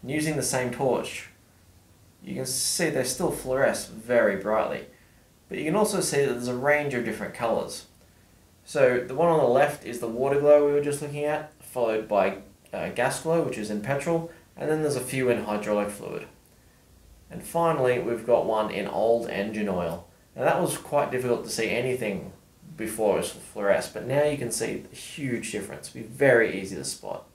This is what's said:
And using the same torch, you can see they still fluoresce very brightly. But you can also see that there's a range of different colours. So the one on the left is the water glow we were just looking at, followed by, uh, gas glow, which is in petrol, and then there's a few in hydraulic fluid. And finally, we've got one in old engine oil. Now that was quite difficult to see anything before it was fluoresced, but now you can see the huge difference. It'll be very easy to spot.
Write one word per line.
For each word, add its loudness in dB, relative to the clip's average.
And -8
using 0
the -2
same -2
torch, -2
you -10
can -4
see -2
they 0
still -2
fluoresce 0
very 2
brightly. -2
But -8
you -6
can 0
also 2
see 2
that 2
there's -4
a -2
range 2
of -2
different -6
colours. -2
So 4
the -6
one 4
on 6
the 4
left 4
is -8
the -4
water 0
glow 8
we 4
were 4
just -2
looking -4
at, -2
followed -2
by, 2
uh, -6
gas 0
glow, 2
which -4
is -6
in -4
petrol, -2
and -4
then 0
there's 0
a -2
few 0
in 0
hydraulic 0
fluid. -10
And -12
finally, 2
we've -4
got 4
one 0
in -4
old 2
engine -4
oil. -4
Now -2
that 4
was -2
quite 0
difficult 0
to -12
see -2
anything -4
before 0
it 2
was -4
fluoresced, -2
but -8
now 2
you 2
can -6
see -4
the -14
huge -6
difference. -8
It'll -14
be -
very 4
easy -8
to -8
spot. -10